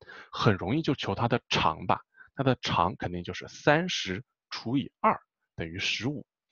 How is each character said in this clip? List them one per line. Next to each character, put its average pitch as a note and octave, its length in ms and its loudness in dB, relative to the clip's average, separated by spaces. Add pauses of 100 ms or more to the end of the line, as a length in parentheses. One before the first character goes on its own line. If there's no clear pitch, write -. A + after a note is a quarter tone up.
(320)
很 G#2 240 4
容 F#2+ 220 0
易 D#3+ 60 0
就 D3 100 2
求 G2+ 220 -2
它 A#2 120 0
的 A#2 220 2
长 D#2+ 380 0
吧。 - 180 2 (300)
它 C3+ 80 -2
的 C3 180 4
长 F#2 340 2
肯 - 160 -6
定 F2 120 -6
就 F2+ 100 -8
是 - 140 -12
三 D#3+ 420 2
十 F#2+ 340 -4 (280)
除 A#2+ 260 -4
以 - 220 -4
二 G#3+ 200 2 (360)
等 E2 120 -6
于 F2 120 -8
十 - 280 -2
五。 C#3+ 200 -8 (240)